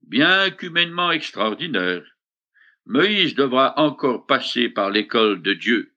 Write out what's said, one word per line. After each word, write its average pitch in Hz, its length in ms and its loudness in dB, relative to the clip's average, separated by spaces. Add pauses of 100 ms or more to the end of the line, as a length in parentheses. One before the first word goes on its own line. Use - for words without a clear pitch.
Bien 185 480 2
qu'humainement 175 600 -2
extraordinaire, 104 920 -2 (800)
Moïse 170 500 0
devra 135 440 2
encore 135 460 0
passer 123 420 -2
par 101 220 -2
l'école 104 520 0
de 92 120 0
Dieu. 104 440 -2